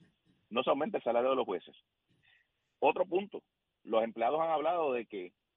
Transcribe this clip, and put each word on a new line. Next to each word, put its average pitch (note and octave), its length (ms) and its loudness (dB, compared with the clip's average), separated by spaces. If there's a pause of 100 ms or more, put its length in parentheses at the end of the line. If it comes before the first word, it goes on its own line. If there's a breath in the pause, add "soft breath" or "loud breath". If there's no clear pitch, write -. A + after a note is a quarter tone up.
(500)
no G#3+ 140 -2
se - 60 0
aumenta C#3+ 280 0
el B2+ 60 -8
salario A#2+ 280 2
de C3+ 40 2
los A#2+ 100 0
jueces. F2+ 300 -6 (1040 soft breath)
Otro F3+ 260 2
punto, F#3+ 380 -4 (400)
los A2 200 2
empleados A#2 360 0
han E3 120 0
hablado D#3 420 0
de A#2+ 120 -4
que F2+ 280 -10 (240)